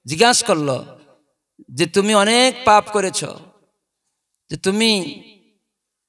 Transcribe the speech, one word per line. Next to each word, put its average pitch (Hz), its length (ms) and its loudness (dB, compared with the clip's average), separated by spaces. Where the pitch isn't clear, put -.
জিজ্ঞাসা 226 400 0
করলো 147 540 -4
যে 147 160 -2
তুমি 202 300 0
অনেক 240 500 2
পাপ 208 260 6
করেছ, 190 340 -4
যে 156 80 -10
তুমি 208 340 0